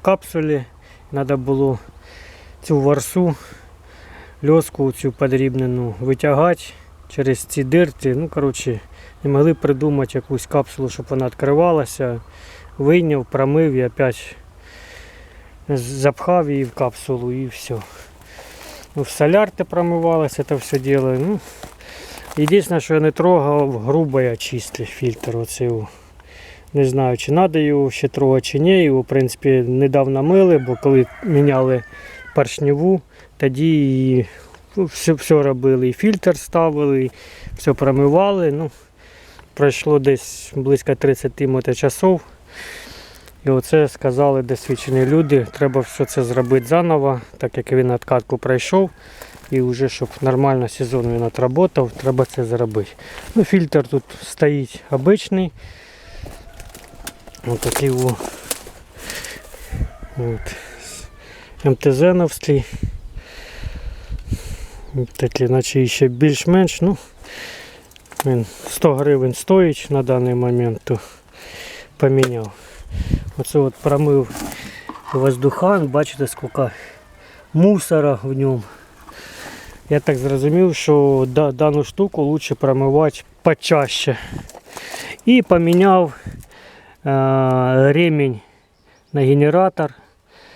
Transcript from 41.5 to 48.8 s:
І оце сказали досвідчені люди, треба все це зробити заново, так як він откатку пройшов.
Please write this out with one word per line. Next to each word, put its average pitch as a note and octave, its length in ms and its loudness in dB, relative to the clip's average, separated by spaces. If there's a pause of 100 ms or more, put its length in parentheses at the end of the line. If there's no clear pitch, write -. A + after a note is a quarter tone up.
І C#3+ 40 0
оце C#3 380 2
сказали C3+ 540 0
досвідчені C3 640 -2
люди, C#3 460 2
треба C3+ 300 0
все - 240 -4
це - 180 -2
зробити B2 420 2
заново, C#3+ 560 2 (160)
так - 200 -6
як B2 140 -6
він B2+ 200 2
откатку B2 460 -2
пройшов. E3+ 520 0 (640)